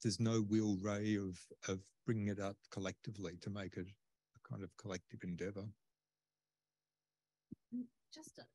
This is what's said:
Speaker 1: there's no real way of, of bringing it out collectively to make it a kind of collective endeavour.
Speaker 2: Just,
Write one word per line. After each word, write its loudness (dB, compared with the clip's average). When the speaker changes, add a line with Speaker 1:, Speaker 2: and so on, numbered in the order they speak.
Speaker 1:
there's 2
no 6
real 6
way 2
of, 0
of 0
bringing 4
it 2
out -2
collectively -4
to -6
make -4
it -4
a -20
kind -6
of -8
collective -8
endeavour. -4
Speaker 2:
Just, -18